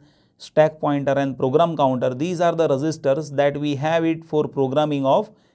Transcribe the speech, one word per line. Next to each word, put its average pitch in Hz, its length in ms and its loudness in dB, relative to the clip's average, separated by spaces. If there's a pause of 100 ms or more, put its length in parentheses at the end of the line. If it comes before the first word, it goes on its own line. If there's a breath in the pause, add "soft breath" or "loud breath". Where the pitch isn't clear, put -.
(360 soft breath)
stack 156 420 0
pointer 143 340 -2
and 135 260 -2
program 156 380 2
counter. 131 360 0
These 165 280 -4
are 170 140 0
the 165 140 2
registers 147 640 -2
that 143 260 0
we 147 200 -4
have 160 280 0
it 165 200 -2
for 151 220 0
programming 143 600 0
of 165 240 2 (240 soft breath)